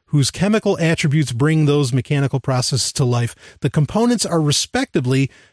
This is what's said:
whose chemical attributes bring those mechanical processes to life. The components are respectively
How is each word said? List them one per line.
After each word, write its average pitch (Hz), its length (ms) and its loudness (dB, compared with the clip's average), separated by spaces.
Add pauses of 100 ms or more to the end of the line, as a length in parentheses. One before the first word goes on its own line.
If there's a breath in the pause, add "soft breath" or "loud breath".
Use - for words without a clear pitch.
whose 143 260 0
chemical 208 480 0
attributes 160 540 0
bring 151 320 2
those 143 280 0
mechanical 139 460 -2
processes 127 540 -2
to 139 120 0
life. 120 300 0 (240 loud breath)
The 175 100 -2
components 220 560 0
are 170 160 0
respectively 135 880 0 (240 soft breath)